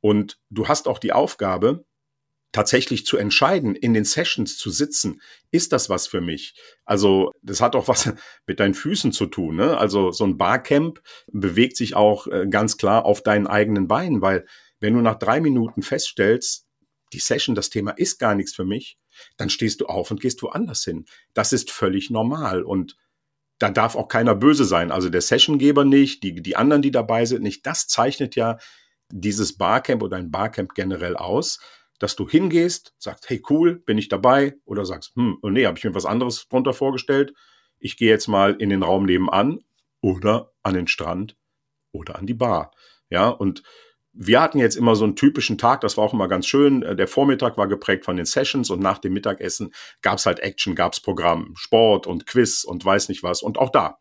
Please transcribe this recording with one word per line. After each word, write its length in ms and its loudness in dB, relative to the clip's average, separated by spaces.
Und 380 0
du 200 -6
hast 180 0
auch 100 -4
die 140 -4
Aufgabe, 720 0
tatsächlich 540 0
zu 120 -2
entscheiden, 580 0
in 180 0
den 120 2
Sessions 520 -4
zu 140 -8
sitzen, 500 -4
ist 220 0
das 160 -2
was 180 -2
für 140 -4
mich? 340 -8
Also, 460 4
das 180 -8
hat 160 2
auch 140 0
was 220 0
<laughs> 180 -20
mit 140 -4
deinen 120 2
Füßen 380 -2
zu 140 -2
tun, 320 -6
ne? 200 0
Also, 340 2
so 120 -2
ein 140 0
Barcamp 640 0
bewegt 480 0
sich 200 -4
auch, 320 4
äh, 220 -2
ganz 280 0
klar 280 2
auf 160 2
deinen 240 2
eigenen 440 0
Beinen, 320 0
weil 240 0
wenn 140 0
du 80 4
nach 180 2
drei 220 0
Minuten 400 0
feststellst, 840 -2
die 80 -14
Session, 340 -2
das 160 -4
Thema 220 -6
ist 280 -4
gar 160 2
nichts 200 -4
für 100 -6
mich, 320 -6
dann 140 -6
stehst 320 -4
du 60 -4
auf 240 -4
und 100 -8
gehst 200 -4
woanders 440 -6
hin. 200 -8
Das 180 0
ist 200 -2
völlig 380 -2
normal 540 -2
und 320 -4
da 120 0
darf 280 0
auch 100 -6
keiner 280 2
böse 280 4
sein. 280 2
Also 180 -2
der 120 0
Sessiongeber 640 4
nicht, 400 4
die, 180 -8
die 140 -6
anderen, 260 2
die 100 0
dabei 340 0
sind, 160 -2
nicht. 240 -8
Das 220 -4
zeichnet 500 -2
ja 200 -2
dieses 460 -4
Barcamp 460 0
oder 140 -8
ein 140 -10
Barcamp 440 -6
generell 420 -4
aus, 420 -4
dass 180 -4
du 140 -8
hingehst, 680 0
sagst, 320 -16
„Hey, 200 -4
cool, 260 4
bin 220 -2
ich 100 -4
dabei?“ 560 2
Oder 220 -6
sagst, 300 -12
„Hm, 260 -2
oh 80 -6
nee, 160 2
hab 120 0
ich 60 -16
mir 120 -4
was 100 -4
anderes 420 -4
drunter 260 0
vorgestellt. 600 -2
Ich 180 -12
gehe 120 4
jetzt 180 4
mal 280 4
in 140 -2
den 140 2
Raum 220 2
nebenan 540 2
oder 540 0
an 120 -2
den 120 -4
Strand 480 -6
oder 260 -12
an 100 -10
die 80 -4
Bar.“ 360 -2
Ja, 180 4
und 360 -2
wir 280 4
hatten 180 2
jetzt 160 2
immer 200 4
so 100 2
einen 100 0
typischen 420 2
Tag, 240 2
das 160 -2
war 60 2
auch 100 0
immer 140 0
ganz 200 -2
schön. 360 4
Äh, 120 -4
der 120 0
Vormittag 500 0
war 100 0
geprägt 380 -2
von 100 -4
den 100 -4
Sessions 440 -2
und 120 -2
nach 180 0
dem 140 -4
Mittagessen 600 -6
gab's 240 0
halt 140 2
Action, 360 -4
gab's 240 0
Programm, 560 -2
Sport 520 4
und 200 -8
Quiz 360 2
und 220 -10
weiß 240 2
nicht 140 -6
was. 180 -2
Und 160 -6
auch 140 2
da 300 0